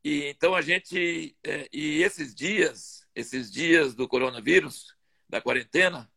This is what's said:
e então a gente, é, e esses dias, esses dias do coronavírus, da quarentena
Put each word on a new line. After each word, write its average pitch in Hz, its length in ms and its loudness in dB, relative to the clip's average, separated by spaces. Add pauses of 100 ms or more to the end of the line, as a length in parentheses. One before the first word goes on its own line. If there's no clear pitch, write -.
e 147 200 0
então 165 300 0
a 180 60 2
gente, 170 840 -2
é, 147 280 -6
e 151 300 -2
esses 151 320 -2
dias, - 800 -2
esses 120 360 -8
dias 151 440 2
do 127 120 -2
coronavírus, 127 880 0 (340)
da 107 120 -2
quarentena 127 760 0